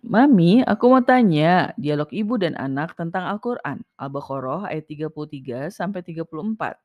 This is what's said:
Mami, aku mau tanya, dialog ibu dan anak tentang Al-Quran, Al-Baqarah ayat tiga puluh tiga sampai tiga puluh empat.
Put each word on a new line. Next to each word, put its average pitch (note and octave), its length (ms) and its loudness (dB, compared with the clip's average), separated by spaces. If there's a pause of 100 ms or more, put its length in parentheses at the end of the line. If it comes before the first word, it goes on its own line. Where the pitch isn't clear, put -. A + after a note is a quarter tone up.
Mami, G#3+ 640 6
aku G#3 240 0
mau C4 80 6
tanya, F3+ 800 4
dialog D3 320 -2
ibu G#3+ 240 -4
dan F3+ 240 -2
anak C3+ 320 -4
tentang E3+ 320 -6
Al-Quran, G3+ 560 -6 (160)
Al-Baqarah C#3 720 -8
ayat D#3 160 -8
tiga D3+ 240 -10
puluh D3+ 240 -12
tiga C3+ 400 -10
sampai F#3 320 -8
tiga D#3+ 240 -12
puluh D#3+ 160 -12
empat. G#3+ 400 -6